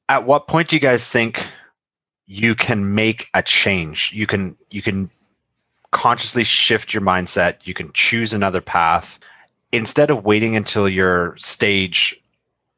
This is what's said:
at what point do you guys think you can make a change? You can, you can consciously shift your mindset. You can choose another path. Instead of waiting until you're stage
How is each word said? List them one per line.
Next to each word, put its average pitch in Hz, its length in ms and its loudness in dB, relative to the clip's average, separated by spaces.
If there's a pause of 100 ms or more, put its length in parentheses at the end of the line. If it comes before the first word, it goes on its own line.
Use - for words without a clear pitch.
at 135 160 2
what 139 220 2
point 160 220 0
do 160 60 0
you 156 40 2
guys 127 320 2
think 117 340 -2 (800)
you 107 300 0
can 101 400 -2
make 110 400 0
a 95 80 0
change? 85 720 -2
You 107 120 -4
can, 98 320 -4 (140)
you 101 100 -10
can 98 300 -4 (800)
consciously 120 520 0
shift - 500 0
your 107 80 -2
mindset. 90 540 0 (100)
You 92 80 -12
can 80 200 -12
choose 117 400 0
another 98 280 0
path. 85 580 0 (520)
Instead 120 380 2
of 117 160 0
waiting 110 300 2
until 104 340 0
you're 90 480 0
stage - 760 0 (640)